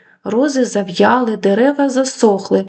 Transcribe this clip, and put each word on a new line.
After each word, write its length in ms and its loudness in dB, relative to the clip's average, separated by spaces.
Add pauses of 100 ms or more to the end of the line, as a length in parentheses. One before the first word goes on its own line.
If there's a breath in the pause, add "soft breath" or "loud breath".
(240 soft breath)
Рози 420 0
зав'яли, 720 0
дерева 520 2
засохли, 800 0